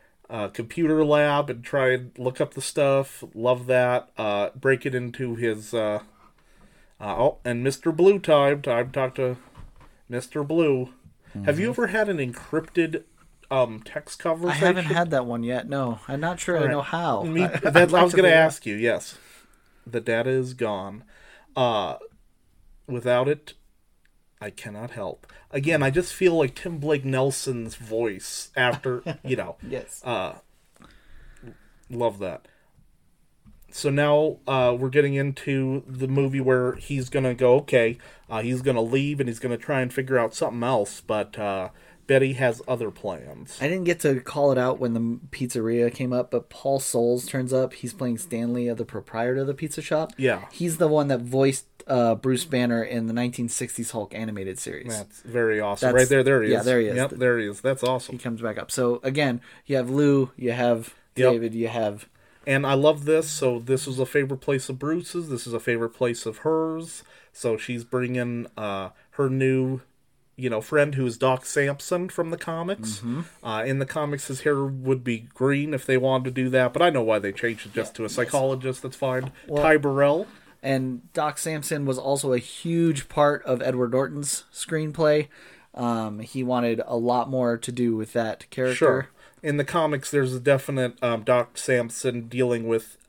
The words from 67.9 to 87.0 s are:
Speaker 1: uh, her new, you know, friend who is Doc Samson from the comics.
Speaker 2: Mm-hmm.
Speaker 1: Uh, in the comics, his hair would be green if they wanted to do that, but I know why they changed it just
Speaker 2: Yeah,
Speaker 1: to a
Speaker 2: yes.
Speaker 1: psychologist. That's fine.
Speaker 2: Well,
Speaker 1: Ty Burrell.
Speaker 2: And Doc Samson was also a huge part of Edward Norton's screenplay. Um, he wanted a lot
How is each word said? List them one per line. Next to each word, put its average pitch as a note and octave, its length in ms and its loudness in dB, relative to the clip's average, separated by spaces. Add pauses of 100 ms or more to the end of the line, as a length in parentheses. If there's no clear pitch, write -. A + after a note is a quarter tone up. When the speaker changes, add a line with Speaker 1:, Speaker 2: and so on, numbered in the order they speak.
Speaker 1:
uh, G2 320 -6 (220)
her C3+ 180 0
new, C3 500 0 (560)
you B2+ 140 -4
know, A2 100 -2
friend D3 340 2
who C3 120 0
is A2+ 100 -4
Doc C3 300 0
Samson D3 640 -2
from E3 180 -4
the E3 80 -6
comics. E3 640 -6
Speaker 2:
Mm-hmm. A#2+ 220 -4 (220)
Speaker 1:
Uh, A2 220 -4
in C3+ 140 0
the C3+ 80 -2
comics, D3 400 -4
his C3 160 -8
hair C#3+ 200 2
would C3 400 -2
be A#2 180 -2 (120)
green C#3+ 400 0
if C#3 140 -6
they C3 100 4
wanted C3 280 2
to C3 80 -4
do B2+ 180 -2
that, B2+ 240 4
but E3+ 80 2
I F3 80 6
know C3+ 120 2
why A2 160 4
they G2+ 140 -2
changed A2+ 340 -4
it G2+ 60 -16
just A2+ 220 -4
Speaker 2:
Yeah, - 20 -18
Speaker 1:
to A2+ 60 -8
a - 40 -4
Speaker 2:
yes. G2+ 80 -8
Speaker 1:
psychologist. C3 680 -2
That's B2+ 140 -12
fine. C3 360 -4 (160)
Speaker 2:
Well, D3 140 0
Speaker 1:
Ty D#3 160 8
Burrell. C#3+ 480 2 (360)
Speaker 2:
And C3 520 -2
Doc D3+ 240 -2
Samson D3+ 480 -4
was C3 120 0
also C3+ 360 0
a B2 40 2
huge E3 680 0
part D3 380 2
of B2+ 160 0
Edward B2 300 0
Norton's C#3 600 -2
screenplay. D3+ 760 0 (440)
Um, A2+ 460 -2
he B2+ 240 -8
wanted A#2+ 420 0
a A#2+ 140 -4
lot B2 320 0